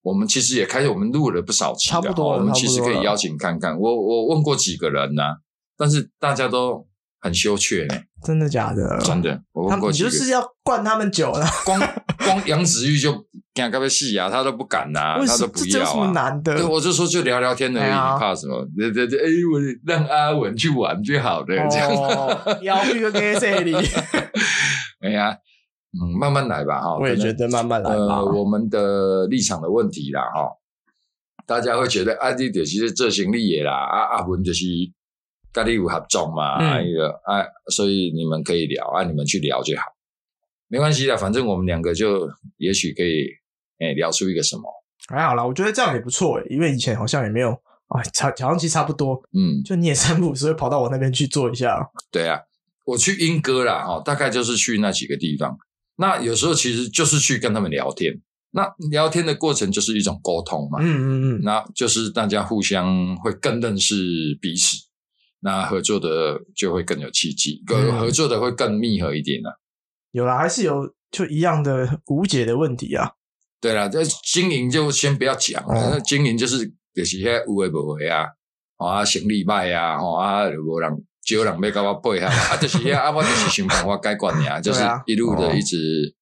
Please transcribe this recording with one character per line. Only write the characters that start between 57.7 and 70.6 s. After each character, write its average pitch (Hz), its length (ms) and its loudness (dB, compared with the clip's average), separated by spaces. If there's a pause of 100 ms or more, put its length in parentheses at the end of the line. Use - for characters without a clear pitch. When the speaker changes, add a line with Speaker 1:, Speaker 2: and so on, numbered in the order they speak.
Speaker 1:
聊 67 200 -2
天， 80 220 -2 (380)
那 - 200 -2 (200)
聊 156 180 2
天 165 160 2
的 151 80 2
过 151 180 0
程 101 200 0
就 101 100 0
是 110 160 0
一 101 40 2
种 98 220 -2
沟 85 200 0
通 73 280 -6
嘛。 151 120 -4
Speaker 2:
嗯， - 20 2
嗯， 135 240 2 (140)
嗯。 127 180 0
Speaker 1:
那 104 320 0
就 123 140 -2
是 110 240 0
大 110 160 0
家 101 160 0
互 107 180 0
相 92 560 2
会 107 140 -2
更 120 280 -2
认 113 160 -2
识 98 200 0 (440)
彼 85 160 -6
此， - 220 0 (640)
那 95 260 -2
合 92 160 -2
作 104 180 0
的 80 400 0 (160)
就 92 160 -2
会 87 120 0
更 78 160 -4
有 69 100 -10
契 76 240 -2
机， 76 300 -4 (100)
Speaker 2:
嗯。 117 260 2
Speaker 1:
合 117 120 0
作 147 160 2
的 117 120 0
会 123 120 0
更 117 260 0
密 107 240 0
合 76 140 -2
一 76 80 -2
点 64 200 -4
啊。 - 140 -12 (540)
Speaker 2:
有 123 140 -2
啦， 127 140 0
还 170 100 0
是 208 140 -2